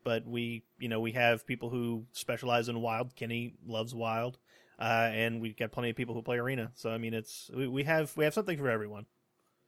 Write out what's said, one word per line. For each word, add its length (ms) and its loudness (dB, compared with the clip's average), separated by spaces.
but 200 2
we, 380 -4
you 100 -4
know, 120 2
we 120 0
have 360 4
people 220 -4
who 420 -2
specialize 560 2
in 120 -2
Wild. 360 -2
Kenny 380 -4
loves 280 -2
Wild. 440 -2
Uh, 340 4
and 280 2
we've 160 -4
got 140 -2
plenty 200 -2
of 60 -6
people 180 -4
who 80 -4
play 140 0
Arena. 380 -2
So, 160 -4
I 80 -2
mean, 160 -2
it's, 400 -8
we, 140 0
we 160 0
have, 320 2
we 80 4
have 100 4
something 240 0
for 100 0
everyone. 380 -2